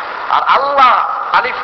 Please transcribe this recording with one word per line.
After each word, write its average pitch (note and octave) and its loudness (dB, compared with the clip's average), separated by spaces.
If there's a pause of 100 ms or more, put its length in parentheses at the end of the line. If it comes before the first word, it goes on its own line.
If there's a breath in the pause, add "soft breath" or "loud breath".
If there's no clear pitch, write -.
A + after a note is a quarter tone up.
(300)
আর C#3 2
আল্লাহ, B3 2 (240)
আলিফ A#3 0